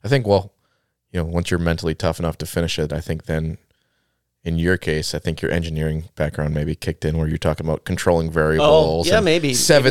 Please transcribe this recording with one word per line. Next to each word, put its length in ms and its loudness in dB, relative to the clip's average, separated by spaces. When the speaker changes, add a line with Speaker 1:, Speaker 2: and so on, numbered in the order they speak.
Speaker 1:
I 40 -8
think, 180 2
well, 280 2
you 80 -2
know, 60 0
once 260 -2
you're 80 0
mentally 360 0
tough 240 -2
enough 180 -2
to 80 -8
finish 340 -4
it, 140 -2
I 80 -4
think 240 -8
then 320 -4
in 100 -2
your 200 2
case, 360 -4
I 60 -6
think 220 -4
your 100 -2
engineering 540 -4
background 380 -2
maybe 200 -2
kicked 300 -6
in 140 0
where 100 0
you're 100 -2
talking 300 -2
about 160 -4
controlling 480 0
variables 760 4
Speaker 2:
Oh, 40 0
yeah, 60 4
Speaker 1:
and 80 2
Speaker 2:
maybe. 280 2
Speaker 1:
seven 380 4